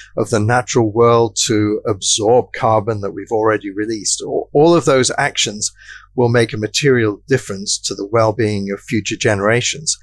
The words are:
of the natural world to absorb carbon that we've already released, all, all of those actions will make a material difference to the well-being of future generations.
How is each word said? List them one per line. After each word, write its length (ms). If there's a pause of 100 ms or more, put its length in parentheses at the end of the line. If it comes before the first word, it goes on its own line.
(160)
of 140
the 100
natural 540
world 420 (120)
to 380
absorb 680
carbon 460
that 100
we've 220
already 360
released, 520
all, 320
all 200
of 120
those 320
actions 560 (420)
will 140
make 240
a 40
material 680
difference 520
to 140
the 140
well-being 640
of 80
future 380
generations. 840